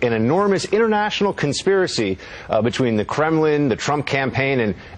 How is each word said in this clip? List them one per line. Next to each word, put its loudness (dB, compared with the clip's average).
an 2
enormous 2
international 0
conspiracy, 0
uh, 2
between 0
the 0
Kremlin, 2
the 2
Trump -2
campaign, 0
and, 0